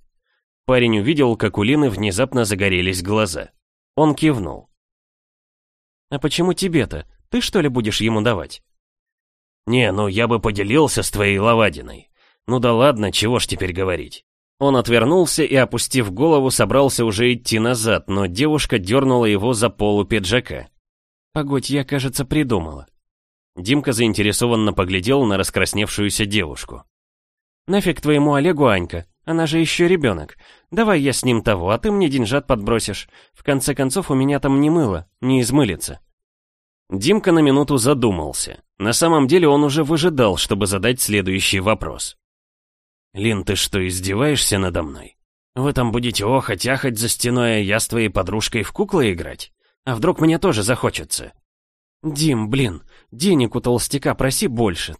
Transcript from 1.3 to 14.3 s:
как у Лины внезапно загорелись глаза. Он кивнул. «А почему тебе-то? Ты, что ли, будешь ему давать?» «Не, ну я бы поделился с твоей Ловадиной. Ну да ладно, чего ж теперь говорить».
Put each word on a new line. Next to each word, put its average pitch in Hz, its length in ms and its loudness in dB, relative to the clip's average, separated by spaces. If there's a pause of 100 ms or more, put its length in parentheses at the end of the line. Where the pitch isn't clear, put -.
как 104 220 -2
у 104 60 0
Лины 143 260 2
внезапно 107 560 -2
загорелись 92 580 0
глаза. 98 480 -2 (440)
Он 151 200 2
кивнул. 117 540 -2 (1400)
«А 143 100 -6
почему 170 340 0
тебе-то? 156 540 -2 (220)
Ты, 240 120 -2
что 208 200 0
ли, 147 60 2
будешь 117 340 -2
ему 107 200 0
давать?» 104 420 -4 (1040)
«Не, 117 240 2
ну 104 160 0
я 107 200 0
бы 113 120 0
поделился 110 640 0
с - 80 -4
твоей 101 260 0
Ловадиной. 101 720 0 (380)
Ну 123 120 0
да 117 140 2
ладно, 113 380 2
чего 110 280 0
ж - 80 -4
теперь 90 260 -4
говорить». 90 520 -6 (340)